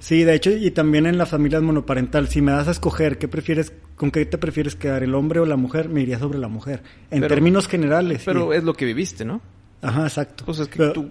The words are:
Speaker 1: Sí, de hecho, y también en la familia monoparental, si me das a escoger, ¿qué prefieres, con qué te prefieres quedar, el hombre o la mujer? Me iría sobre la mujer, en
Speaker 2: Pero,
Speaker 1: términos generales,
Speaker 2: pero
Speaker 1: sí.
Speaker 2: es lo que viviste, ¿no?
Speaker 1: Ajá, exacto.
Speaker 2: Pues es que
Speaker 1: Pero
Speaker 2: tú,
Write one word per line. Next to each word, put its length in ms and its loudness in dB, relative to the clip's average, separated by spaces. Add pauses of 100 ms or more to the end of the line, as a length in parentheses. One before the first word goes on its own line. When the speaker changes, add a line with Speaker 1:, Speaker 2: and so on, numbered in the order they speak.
Speaker 1:
Sí, 240 4
de 100 6
hecho, 160 2
y 220 2
también 340 4
en 100 2
la 80 2
familia 380 0
monoparental, 680 0
si 140 2
me 100 4
das 160 2
a 40 0
escoger, 440 0
¿qué 120 -6
prefieres, 440 -2 (240)
con 140 0
qué 160 0
te 100 -4
prefieres 380 -2
quedar, 280 -4
el 120 -2
hombre 260 0
o 60 4
la 100 0
mujer? 320 -2
Me 140 0
iría 160 -2
sobre 200 -4
la 100 -6
mujer, 340 -8 (280)
en 120 0
Speaker 2:
Pero, 60 0
Speaker 1:
términos 400 4
generales, 580 0
Speaker 2:
pero 260 0
Speaker 1:
sí. 60 2
Speaker 2:
es 60 -2
lo 100 0
que 100 -4
viviste, 400 -4
¿no? 160 -6 (420)
Speaker 1:
Ajá, 200 -2
exacto. 420 -6
Speaker 2:
Pues 140 -6
es 100 -4
que 80 -16
Speaker 1:
Pero 160 2
Speaker 2:
tú, 180 -6